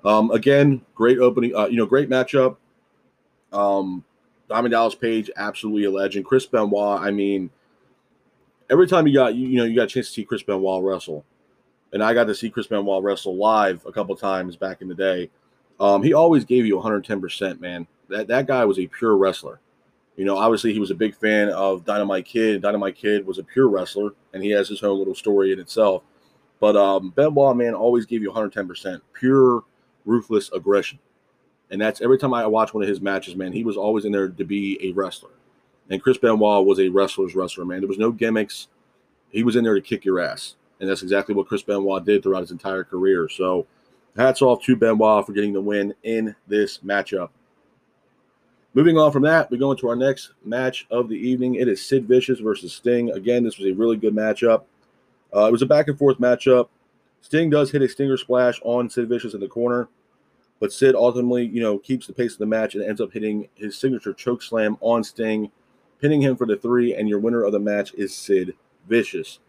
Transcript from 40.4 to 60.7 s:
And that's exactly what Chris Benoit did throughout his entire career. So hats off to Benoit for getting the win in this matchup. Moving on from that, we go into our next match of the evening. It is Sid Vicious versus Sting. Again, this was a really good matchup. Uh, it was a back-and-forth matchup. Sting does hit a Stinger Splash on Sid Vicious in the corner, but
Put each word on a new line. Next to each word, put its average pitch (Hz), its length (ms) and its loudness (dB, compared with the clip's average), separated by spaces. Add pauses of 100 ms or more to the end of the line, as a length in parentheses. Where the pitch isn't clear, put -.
And 95 100 -6
that's 95 140 -4
exactly 98 320 -2
what 98 140 -2
Chris 101 160 -4
Benoit 98 400 -2
did 101 180 2
throughout 92 200 0
his 85 100 -12
entire 95 320 -8
career. 92 440 0
So 92 380 -2 (500)
hats 131 240 2
off 123 220 4
to 127 140 2
Benoit 107 500 2
for 101 60 -14
getting 104 200 -2
the 98 80 -2
win 101 340 -2 (100)
in 110 320 -4 (100)
this 101 320 -2
matchup. 98 520 -4 (1400)
Moving 160 240 6
on 151 120 6
from 139 140 0
that, 160 260 2
we 123 80 -4
go 139 140 2
into 127 160 -4
our 120 80 -2
next 135 340 -2 (140)
match 127 480 -4
of 120 160 -2
the 110 80 -6
evening. 127 400 -2
It 123 100 0
is 104 180 -2
Sid 131 220 -2
Vicious 127 320 2
versus 101 340 -6
Sting. 120 380 -2
Again, 120 320 -2
this 113 160 -4
was 98 80 -4
a 95 80 0
really 113 220 2
good 107 180 0
matchup. 110 480 2 (720)
Uh, 104 120 4
it 113 60 4
was 120 100 2
a 135 40 2
back-and-forth 143 520 2
matchup. 123 500 4 (540)
Sting 160 260 0
does 147 220 2
hit 143 100 0
a 131 80 4
Stinger 135 300 -2
Splash 123 460 0
on 120 260 -2
Sid 117 180 -4
Vicious 120 240 -4
in 104 80 -10
the 98 80 -8
corner, 120 400 -2 (720)
but 104 140 -4